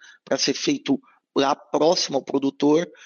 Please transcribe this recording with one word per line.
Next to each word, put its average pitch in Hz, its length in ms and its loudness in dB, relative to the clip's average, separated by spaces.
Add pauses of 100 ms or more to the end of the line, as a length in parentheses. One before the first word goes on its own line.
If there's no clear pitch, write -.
(240)
pra 135 140 -4
ser 135 160 0
feito 139 480 -2 (340)
lá 139 200 2
próximo 151 600 0
ao 127 60 -4
produtor. 143 640 0 (180)